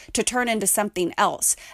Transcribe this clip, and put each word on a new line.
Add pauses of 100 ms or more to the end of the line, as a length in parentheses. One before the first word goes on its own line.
(120)
to
turn
into
something
else, (180)